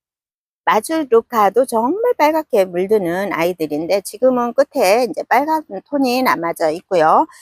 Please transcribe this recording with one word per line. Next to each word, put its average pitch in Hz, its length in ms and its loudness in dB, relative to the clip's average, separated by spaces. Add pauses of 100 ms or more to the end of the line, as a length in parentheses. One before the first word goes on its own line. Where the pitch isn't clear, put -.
(680)
마주루카도 226 960 0
정말 349 520 -2
빨갛게 302 480 0
물드는 190 680 -2
아이들인데 165 720 -4
지금은 240 520 -2
끝에 247 560 2
이제 - 140 -4
빨간 311 400 0 (260)
톤이 262 340 0
남아져 165 480 -2
있고요. 180 540 2 (160)